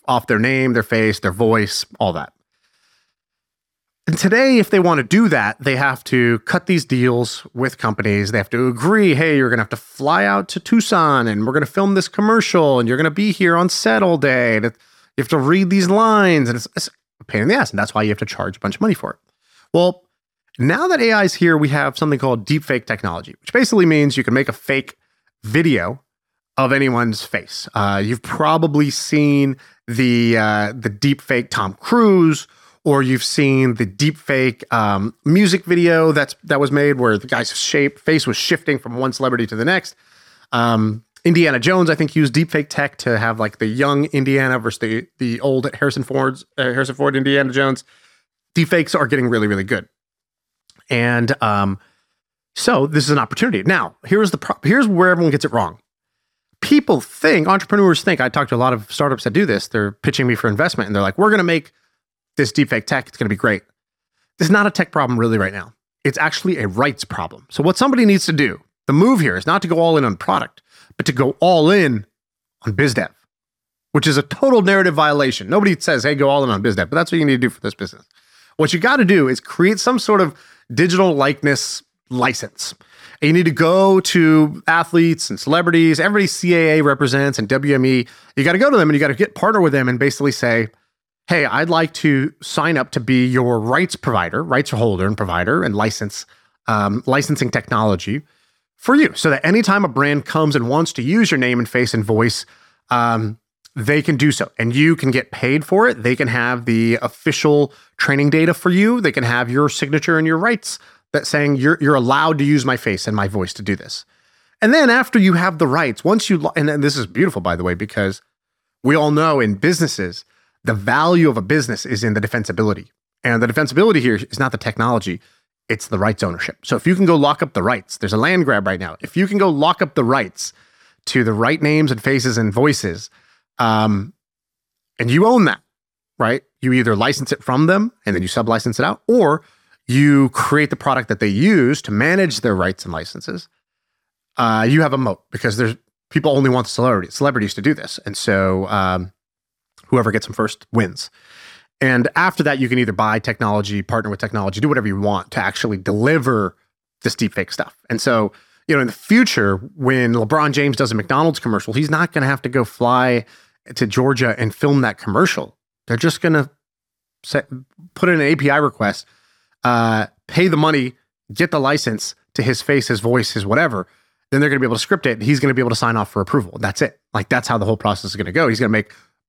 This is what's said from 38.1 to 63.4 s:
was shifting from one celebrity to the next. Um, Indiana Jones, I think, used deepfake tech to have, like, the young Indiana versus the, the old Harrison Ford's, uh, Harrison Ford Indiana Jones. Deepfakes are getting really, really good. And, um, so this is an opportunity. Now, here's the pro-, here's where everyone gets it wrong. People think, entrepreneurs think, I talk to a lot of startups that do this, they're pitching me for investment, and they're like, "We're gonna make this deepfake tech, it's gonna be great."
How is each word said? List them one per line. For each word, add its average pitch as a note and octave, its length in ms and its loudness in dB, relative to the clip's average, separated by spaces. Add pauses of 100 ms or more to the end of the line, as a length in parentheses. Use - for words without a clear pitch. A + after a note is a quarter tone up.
was A2+ 120 -4
shifting - 420 -2
from A#2+ 180 -12
one C3 160 -4
celebrity B2 320 -2
to A2 100 -8
the A2+ 100 -2
next. F3 300 -4 (560)
Um, A2+ 520 0 (200)
Indiana E3 360 2
Jones, F3 300 2
I D#3 60 2
think, D#3 200 -2
used C#3+ 180 2
deepfake D#3 360 -2
tech - 300 -6
to A#2 200 -2
have, A2+ 200 -2
like, A2 200 -6
the A2+ 80 -2
young C#3+ 380 0
Indiana C3+ 520 0
versus A2 220 -6
the, A2+ 280 -6 (120)
the A#2 220 -4
old C3 340 -2
Harrison C#3+ 280 -2
Ford's, C3+ 420 -4 (120)
uh, C#3 60 -2
Harrison B2+ 320 -4
Ford C#3 200 -2
Indiana C3+ 360 0
Jones. C3+ 320 -2 (720)
Deepfakes E3 420 0
are D3 80 0
getting B2 220 0
really, A2+ 180 0
really G2 200 -2
good. G#2 220 -6 (1000)
And, A#2+ 540 0
um, G2+ 360 0 (760)
so D3 320 0
this D3+ 160 0
is C3+ 60 -4
an D3 100 2
opportunity. B2+ 440 -2
Now, D3+ 420 0
here's G3+ 260 2
the - 60 -6
pro-, - 260 -6
here's A3+ 240 2
where F#3 220 4
everyone E3+ 220 2
gets C#3 120 0
it D3+ 80 -2
wrong. G2 280 -2 (800)
People B3 400 2
think, G3+ 460 0
entrepreneurs F#3+ 540 2
think, E3 200 0
I B2+ 80 0
talk C#3+ 180 -2
to C3+ 80 -2
a - 20 0
lot B2+ 140 2
of A2 180 -6
startups C3+ 360 -2
that A#2 60 -2
do F#3 140 2
this, G#2 220 -2
they're G#2 240 -2
pitching - 340 -2
me B2 100 0
for A#2 120 -2
investment, A2 400 -2
and G#2 80 -4
they're G2+ 80 2
like, G2 140 -2
"We're G#3 120 2
gonna G#3 140 2
make E3 300 -2 (640)
this C#3 160 0
deepfake B2 320 0
tech, C3 220 -4
it's - 100 -20
gonna A2 120 -2
be G2+ 60 -2
great." G#2+ 280 -2 (760)